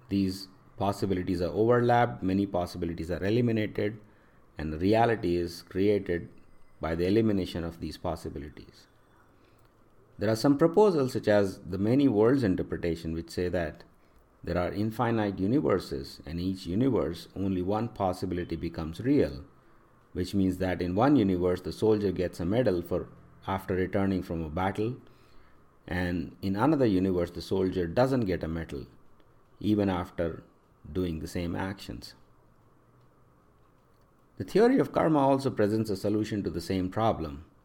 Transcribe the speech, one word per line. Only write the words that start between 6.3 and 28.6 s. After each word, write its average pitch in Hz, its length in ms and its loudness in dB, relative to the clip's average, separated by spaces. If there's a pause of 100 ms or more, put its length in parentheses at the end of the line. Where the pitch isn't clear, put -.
by 80 160 -2
the 87 100 0
elimination 98 600 2
of 82 160 -10
these 78 160 -8
possibilities. - 920 -10 (1300)
There 101 120 -2
are 110 80 2
some 143 200 4
proposals 165 560 4
such 104 140 -2
as 101 320 4 (100)
the 90 80 -4
many 123 300 4
worlds 120 360 4
interpretation, 85 720 -2
which 82 160 -8
say 90 200 -2
that 85 340 -4 (600)
there - 140 -2
are 87 160 -2
infinite 110 640 0
universes, 95 880 0
and 82 140 -8
each 95 260 -4
universe 92 680 0
only 95 260 -2
one 107 280 -2
possibility 90 680 -4
becomes 82 440 -6
real, 104 440 0 (720)
which 90 200 -4
means 92 240 2
that 90 240 -2
in 90 140 -2
one 131 200 4
universe 90 460 2
the 82 100 -8
soldier 107 400 2
gets 87 280 -4
a 87 60 -4
medal 98 360 2
for 82 260 -4 (400)
after 95 280 -2
returning 95 480 0
from 82 200 -6
a 78 60 -6
battle, 98 460 -2 (920)
and 90 540 -4
in 98 140 -2
another 135 320 4
universe 92 440 2
the 85 100 -12
soldier 92 440 0
doesn't 123 400 2
get 87 180 -2
a 82 40 -4
medal, 80 380 -6 (720)